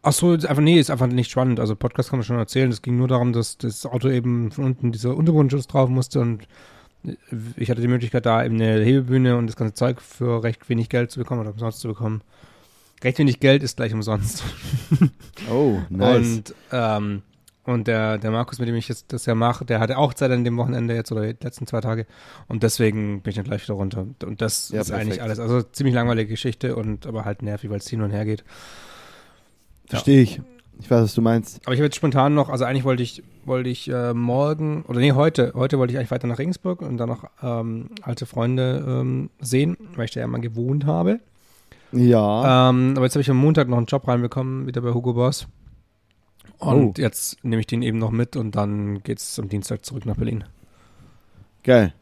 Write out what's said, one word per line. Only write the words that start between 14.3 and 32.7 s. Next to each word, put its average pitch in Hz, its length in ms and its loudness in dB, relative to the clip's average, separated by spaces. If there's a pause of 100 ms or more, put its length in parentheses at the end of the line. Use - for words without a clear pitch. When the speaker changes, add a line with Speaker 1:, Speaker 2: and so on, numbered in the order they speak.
Speaker 1:
<laughs> - 1000 -2
Speaker 2:
Oh, 120 280 2 (100)
nice. 101 280 4 (200)
Speaker 1:
Und, - 180 -10 (160)
ähm, 104 520 -2 (420)
und 117 240 -2
der, 110 300 0
der 110 120 -4
Markus, 120 300 -4
mit 120 80 -2
dem 117 80 -2
ich 113 120 -4
jetzt - 240 -10
das 123 140 -6
ja 117 80 0
mache, 117 300 0
der 117 160 0
hatte 123 180 0
auch 139 160 2
Zeit 135 160 0
an 123 140 2
dem 117 140 0
Wochenende 120 360 -2
jetzt 117 160 -6
oder 110 220 -4
die - 120 -14
letzten 120 220 -10
zwei 113 140 -4
Tage 113 260 -4 (400)
und 113 160 -4
deswegen 107 600 0
bin 107 80 -4
ich 98 60 -8
dann 101 80 -6
gleich 101 200 -6
wieder 107 100 -6
runter. 95 320 -4 (180)
Und - 160 -10
das - 280 -2
Speaker 2:
Ja, 107 140 -4
Speaker 1:
ist 101 100 -4
eigentlich 101 260 -2
Speaker 2:
perfekt. - 60 -8
Speaker 1:
alles. 107 160 -4
Also 117 220 0
ziemlich 131 340 0
langweilige 117 340 0
Geschichte 120 460 -4
und 110 320 -6
aber 110 160 -6
halt 104 180 -6
nervig, 104 280 -6
weil 101 80 -4
es - 100 -10
hin 113 140 -4
und 104 100 -2
her 107 120 -2
geht. 107 200 -4 (1400)
Ja. - 40 -20
Speaker 2:
Verstehe 139 320 6
ich. - 180 2 (400)
Ich - 100 -14
weiß, 117 120 6
was 107 120 0
du 117 80 2
meinst. 113 420 0
Speaker 1:
Aber 127 100 -2
ich 135 60 0
habe 147 60 2
jetzt 147 100 -2
spontan 139 380 2
noch, 143 140 2
also 127 160 -2
eigentlich 131 200 -2